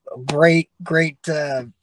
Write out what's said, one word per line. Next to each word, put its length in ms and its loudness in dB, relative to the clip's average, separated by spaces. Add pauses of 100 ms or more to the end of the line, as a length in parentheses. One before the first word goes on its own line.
(160)
a 40 -14
great, 500 2 (140)
great, 340 0 (100)
uh, 360 -4 (200)